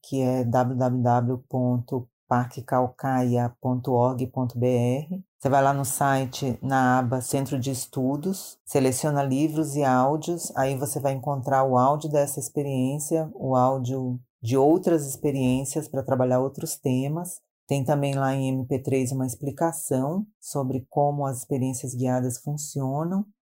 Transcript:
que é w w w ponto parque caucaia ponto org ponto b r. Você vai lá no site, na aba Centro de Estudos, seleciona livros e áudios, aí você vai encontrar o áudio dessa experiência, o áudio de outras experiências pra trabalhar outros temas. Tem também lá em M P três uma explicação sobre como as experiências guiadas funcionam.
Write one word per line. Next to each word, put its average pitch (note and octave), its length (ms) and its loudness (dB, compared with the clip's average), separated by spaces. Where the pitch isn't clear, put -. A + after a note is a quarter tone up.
que C3+ 140 -2
é B2+ 240 0
w B2+ 320 2
w B2 260 2
w B2 460 2
ponto B2 580 -2
parque B2 320 -2
caucaia B2+ 960 0
ponto B2+ 320 -2
org B2 360 2
ponto B2+ 300 -4
b B2 100 2
r. C3 560 0
Você C#3 120 -2
vai C#3 120 6
lá C#3 120 4
no C#3 100 0
site, C3+ 800 0
na B2+ 380 4
aba B2+ 200 0
Centro C3+ 400 -2
de C3+ 120 -2
Estudos, C#3+ 920 -4
seleciona C#3 560 2
livros C#3+ 540 0
e D3 80 2
áudios, C#3+ 720 2
aí C3+ 220 0
você C3+ 220 -4
vai C3+ 120 0
encontrar C3+ 540 0
o C3 120 4
áudio D3 320 2
dessa C#3+ 300 0
experiência, C#3+ 920 -2
o C3 200 -2
áudio B2+ 640 0
de A#2+ 140 0
outras D#3+ 500 4
experiências C3+ 840 -2
pra C3+ 140 -4
trabalhar B2+ 360 2
outros C3+ 380 -4
temas. C#3+ 680 -2
Tem C#3 160 0
também C#3+ 300 2
lá C3+ 220 0
em C3+ 140 0
M C3 180 -2
P C#3 100 -2
três C3 340 0
uma C3 140 -2
explicação C#3+ 1000 -2
sobre C3 480 -4
como C#3+ 380 0
as B2+ 140 -4
experiências B2+ 560 -4
guiadas B2+ 420 0
funcionam. D3 880 -4